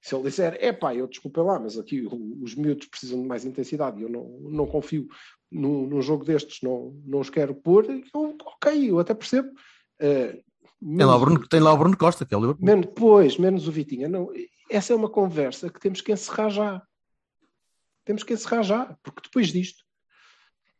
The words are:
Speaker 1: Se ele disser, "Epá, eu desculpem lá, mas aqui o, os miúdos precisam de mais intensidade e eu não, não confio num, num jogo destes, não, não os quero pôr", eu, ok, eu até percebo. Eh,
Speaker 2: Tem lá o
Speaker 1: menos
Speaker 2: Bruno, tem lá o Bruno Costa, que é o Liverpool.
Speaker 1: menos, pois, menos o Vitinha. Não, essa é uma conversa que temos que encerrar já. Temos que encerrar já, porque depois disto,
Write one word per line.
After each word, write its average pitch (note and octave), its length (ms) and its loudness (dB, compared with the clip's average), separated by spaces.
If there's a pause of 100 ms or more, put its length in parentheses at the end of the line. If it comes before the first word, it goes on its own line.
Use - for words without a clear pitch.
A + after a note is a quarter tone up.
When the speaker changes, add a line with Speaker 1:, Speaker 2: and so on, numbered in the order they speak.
Speaker 1:
Se - 140 -10
ele C3 100 -4
disser, E3 380 -2
"Epá, F3+ 300 -2
eu B2+ 140 -4
desculpem C#3 360 -6
lá, F#3 160 0
mas A2 180 -10
aqui B2 280 -6
o, A#2 380 -12
os A2+ 120 -12
miúdos D3 320 -2
precisam B2+ 340 -10
de C3 60 -8
mais A#2+ 160 -8
intensidade C3 560 -6
e A2 40 -10
eu A2+ 60 -8
não, A#2+ 180 -10 (140)
não D3 260 -4
confio D3 400 -6 (440)
num, C#3+ 360 -2
num C#3+ 160 -2
jogo C#3+ 200 -2
destes, D3+ 380 -2
não, B2+ 420 -6
não C#3 160 -4
os C3+ 120 -4
quero C#3 240 -2
pôr", G3 340 4
eu, D4+ 560 -8
ok, C#4+ 460 0
eu F3 80 2
até F3+ 160 -2
percebo. C4 340 -2 (500)
Eh, C#3+ 400 0 (400)
Speaker 2:
Tem D#3 260 2
lá C3 100 8
o B2 40 6
Speaker 1:
menos - 20 2
Speaker 2:
Bruno, D3 280 4
tem E3 100 4
lá D#3 140 8
o D3+ 40 6
Bruno F3 200 4
Costa, E3+ 300 2
que - 80 -6
é - 20 0
o G#2 40 0
Liverpool. D3+ 220 0
Speaker 1:
menos, F#3+ 220 6 (100)
pois, G#3 440 8
menos F3+ 280 2
o E3 40 -2
Vitinha. C#3+ 360 -6
Não, F3+ 220 -4 (400)
essa G#3+ 240 0
é - 20 6
uma A3 140 0
conversa E3+ 600 -2
que - 100 -16
temos F#3+ 200 -4
que - 120 -4
encerrar G#3+ 380 -4
já. G3+ 320 -4 (1200)
Temos G#3+ 200 -4
que A#3+ 100 -6
encerrar A3+ 300 -2
já, G#3 400 -2
porque - 200 -18
depois G#3+ 260 0
disto, F3+ 340 -6 (960)